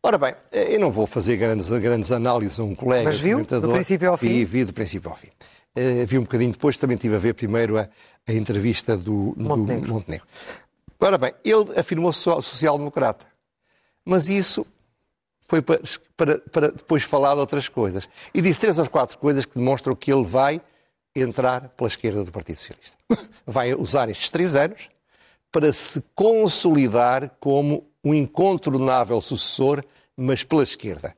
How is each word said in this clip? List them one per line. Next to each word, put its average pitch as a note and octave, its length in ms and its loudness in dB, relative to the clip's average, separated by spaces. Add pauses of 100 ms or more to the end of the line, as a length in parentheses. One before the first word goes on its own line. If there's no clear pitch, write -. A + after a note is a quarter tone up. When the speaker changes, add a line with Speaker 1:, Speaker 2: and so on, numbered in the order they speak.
Speaker 1:
Ora A3+ 140 4
bem, C3 180 0 (160)
eh, A#4+ 240 0
eu G#3+ 60 2
não D3+ 100 2
vou G2+ 160 0
fazer A2 300 0
grandes, G#2 320 0
grandes A2+ 420 0
análises A#2+ 480 0
a A2+ 40 -4
um G2 120 -4
colega B2 300 0
Speaker 2:
Mas D3 140 0
viu, G3+ 200 0
do - 60 -4
Speaker 1:
comentador. A#2 280 0
Speaker 2:
princípio F3+ 380 2
ao E3+ 60 2
fim? A#2 100 -2
Speaker 1:
Vi, A#2 180 2
vi A2+ 200 0
do F#2 80 -10
princípio F#2+ 360 -8
ao - 60 -12
fim. - 140 -20 (460)
Eh, B2 300 0
vi B2+ 140 0
um A#2+ 40 0
bocadinho A#2+ 280 0
depois, C#3+ 260 0
também B2 180 0
estive G#2+ 200 0
a G2+ 40 0
ver A2 140 0
primeiro A2 440 0
a, G#2 100 -2 (400)
a A2+ 60 -2
entrevista G#2+ 640 -2
do, G2+ 380 -2
do - 80 -8
Speaker 2:
Montenegro. A2+ 500 -2
Speaker 1:
Montenegro. - 340 -8 (720)
Ora F#3+ 180 2
bem, B2+ 160 -2 (100)
ele G#3+ 360 2
afirmou-se E3 400 0
so-, E3 220 0
social-democrata, C#3+ 840 -2 (800)
mas F3 260 0
isso G3 360 -2 (840)
foi D#3+ 140 2
para, - 180 2 (360)
para, D3+ 240 0
para - 320 0
depois - 320 -2
falar C#3+ 320 2
de C#3+ 40 0
outras C#3 300 -2
coisas. G2 400 -4 (240)
E F3+ 80 0
disse E3+ 180 2
três F3+ 200 2
ou C#3+ 100 0
quatro C3 280 0
coisas C#3 280 2
que - 100 -20
demonstram B2+ 400 0
que - 160 -4
ele C3+ 120 4
vai C3+ 360 0 (560)
entrar B2+ 540 -2
pela - 180 -4
esquerda G#2 360 -2
do F2 80 -10
Partido E2 260 -12
Socialista. - 400 -20 (120)
<laughs> - 200 0 (160)
Vai B2 280 -2
usar A#2+ 360 -2
estes - 200 -6
três E3+ 260 -2
anos D#3+ 340 0 (640)
para D3+ 220 4
se - 300 -4 (100)
consolidar C#3+ 1300 2
como C#3+ 480 0 (160)
um C#3+ 100 2
incontornável C3 1080 2
sucessor, C3+ 640 -2 (320)
mas C3 280 -2
pela D3+ 200 2
esquerda. - 540 -8